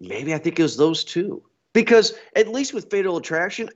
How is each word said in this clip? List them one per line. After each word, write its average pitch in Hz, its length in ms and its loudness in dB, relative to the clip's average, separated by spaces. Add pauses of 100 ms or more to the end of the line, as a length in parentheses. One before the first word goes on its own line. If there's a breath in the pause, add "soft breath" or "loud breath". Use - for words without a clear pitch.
maybe 135 340 -6
I 151 40 -4
think 160 200 -2
it 170 40 4
was 123 140 0
those 156 280 2
two. - 380 -6 (300)
Because 226 420 4 (200 loud breath)
at 220 140 4
least 269 260 -4
with - 160 -8
Fatal 190 260 0
Attraction, 160 600 -4